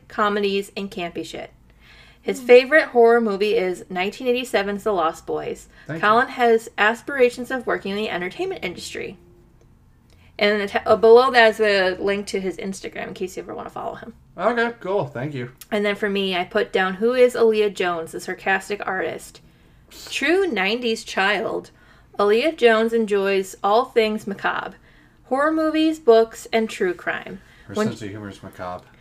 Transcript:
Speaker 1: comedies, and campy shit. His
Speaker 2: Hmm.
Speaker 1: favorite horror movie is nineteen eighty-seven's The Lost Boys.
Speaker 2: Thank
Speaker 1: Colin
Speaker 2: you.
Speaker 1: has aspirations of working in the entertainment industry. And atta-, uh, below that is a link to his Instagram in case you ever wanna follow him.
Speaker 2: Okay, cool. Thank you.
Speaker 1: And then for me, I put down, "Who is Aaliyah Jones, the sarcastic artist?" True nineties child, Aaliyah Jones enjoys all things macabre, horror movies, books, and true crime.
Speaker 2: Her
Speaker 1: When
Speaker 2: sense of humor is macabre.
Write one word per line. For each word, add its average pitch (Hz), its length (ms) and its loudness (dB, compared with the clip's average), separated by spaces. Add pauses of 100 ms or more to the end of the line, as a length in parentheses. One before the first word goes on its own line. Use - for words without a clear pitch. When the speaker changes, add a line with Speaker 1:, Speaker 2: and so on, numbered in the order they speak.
Speaker 1:
comedies, 202 680 -2
and 196 140 -8
campy 170 340 -10
shit. - 260 -14 (680)
His 196 180 -4
Speaker 2:
Hmm. 247 60 -14
Speaker 1:
favorite 262 440 6
horror 233 300 6
movie 208 380 0
is 180 320 -2
nineteen 196 380 -6
eighty-seven's 202 580 -2
The 214 80 0
Lost 165 320 -2
Boys. - 420 -8 (200)
Speaker 2:
Thank 156 140 -8
Speaker 1:
Colin 226 260 4
Speaker 2:
you. 262 80 -12
Speaker 1:
has 233 420 2
aspirations 240 760 0
of 247 160 -6
working 185 240 -4
in 196 60 -6
the 214 120 -4
entertainment 190 540 -8
industry. - 540 -12 (1200)
And 208 220 0
atta-, 202 280 -4
uh, 220 60 4
below 233 360 8
that 233 180 6
is 214 100 0
a 190 420 2
link 202 260 -2
to 202 120 -4
his 185 180 -6
Instagram - 520 -10
in 185 40 -12
case 185 220 -10
you - 80 -10
ever - 100 -14
wanna - 160 -12
follow - 260 -10
him. - 180 -18 (240)
Speaker 2:
Okay, 233 420 0
cool. 185 260 -2
Thank 139 300 -8
you. 123 160 -8 (180)
Speaker 1:
And 208 160 -2
then 202 100 -2
for 208 140 -4
me, 196 260 -2
I 180 100 -4
put 202 260 -2
down, 190 240 0
"Who 226 180 0
is 247 220 6
Aaliyah 214 400 2
Jones, 170 380 -4
the 175 80 -10
sarcastic 196 640 -4
artist?" - 540 -8 (680)
True 359 380 0
nineties 226 560 -2
child, 190 680 -2 (460)
Aaliyah 233 400 2
Jones 226 360 4
enjoys 196 680 0
all 214 220 4
things 220 420 0
macabre, 185 500 -6 (500)
horror 285 260 0
movies, 311 480 0
books, 226 540 4
and 220 160 0
true 180 240 -2
crime. - 480 -8 (260)
Speaker 2:
Her 202 60 -14
Speaker 1:
When 214 160 -2
Speaker 2:
sense - 120 -10
of 104 80 -10
humor 104 200 -12
is 95 120 -18
macabre. 90 440 -12 (160)